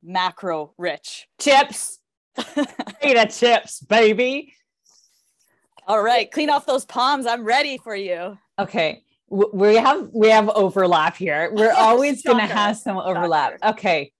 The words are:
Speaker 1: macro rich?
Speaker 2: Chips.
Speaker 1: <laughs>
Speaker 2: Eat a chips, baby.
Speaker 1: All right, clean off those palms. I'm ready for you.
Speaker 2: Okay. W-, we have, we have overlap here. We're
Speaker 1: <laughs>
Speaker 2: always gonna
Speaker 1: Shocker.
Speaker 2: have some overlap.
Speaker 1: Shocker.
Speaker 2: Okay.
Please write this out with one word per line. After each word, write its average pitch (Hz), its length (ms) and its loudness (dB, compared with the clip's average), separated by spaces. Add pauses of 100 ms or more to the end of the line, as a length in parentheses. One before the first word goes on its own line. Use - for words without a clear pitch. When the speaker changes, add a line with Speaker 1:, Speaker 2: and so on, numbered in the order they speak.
Speaker 1:
macro 175 720 -6
rich? - 500 -10 (120)
Speaker 2:
Chips. - 600 0 (200)
Speaker 1:
<laughs> - 840 -8
Speaker 2:
Eat 277 140 2
a 226 100 4
chips, - 540 0
baby. 233 720 0 (1300)
Speaker 1:
All 214 160 0
right, 226 300 0
clean 302 180 -2
off 285 160 0
those 269 200 -2
palms. 262 400 -2
I'm 233 180 -4
ready 269 340 -2
for 226 180 -12
you. 190 420 -8 (220)
Speaker 2:
Okay. 170 440 -4 (260)
W-, 202 240 0
we 208 220 4
have, 254 380 2
we 220 160 4
have 220 200 4
overlap 180 680 0
here. 165 380 -4
We're 214 200 2
Speaker 1:
<laughs> - 0 -
Speaker 2:
always 247 500 2
gonna 233 180 2
Speaker 1:
Shocker. 202 120 -4
Speaker 2:
have 214 240 0
some 196 200 -6
overlap. 175 560 -2
Speaker 1:
Shocker. - 160 -4
Speaker 2:
Okay. 180 500 -2